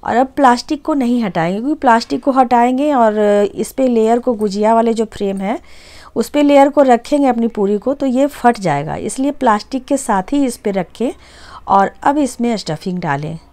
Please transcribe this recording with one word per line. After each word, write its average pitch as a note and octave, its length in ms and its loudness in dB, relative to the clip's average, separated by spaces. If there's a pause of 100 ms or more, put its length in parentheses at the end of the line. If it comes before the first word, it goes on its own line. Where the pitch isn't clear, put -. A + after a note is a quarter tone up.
और G#3 120 -2
अब C4 200 0
प्लास्टिक C#4 480 0
को D#4 100 -2
नहीं B3 300 0
हटाएंगे F3+ 360 -2
क्योंकि D4 200 -4
प्लास्टिक B3 440 0
को C#4+ 80 0
हटाएंगे B3+ 640 2
और A3 260 2 (260)
इस - 260 -6
पे C4+ 160 0
लेयर A#3 320 2
को, B3 140 -2
गुजिया G#3 400 0
वाले A3+ 200 2
जो A3 140 -2
फ्रेम G3 320 -6
है G#3 200 -4 (560)
उस A3+ 140 -2
पे D4 140 0
लेयर C#4+ 260 6
को C#4+ 140 2
रखेंगे C4+ 440 2
अपनी A#3 220 0
पूरी G#3 280 -2
को B3+ 160 -4
तो C#4+ 120 -6
ये C4+ 220 0
फट A#3+ 320 0
जाएगा, D3 380 -2
इसलिए C4+ 360 -4
प्लास्टिक B3 520 -2
के C#4 120 -2
साथ G3 360 -2
ही C#4+ 120 0
इस - 120 -6
पे G#3 140 -6
रखें। G3 400 -4 (560)
और G3 240 4 (120)
अब C#4+ 140 2
इसमें A#3+ 400 -2
स्टफिंग F3+ 420 -6
डालें। D#3 380 -6 (160)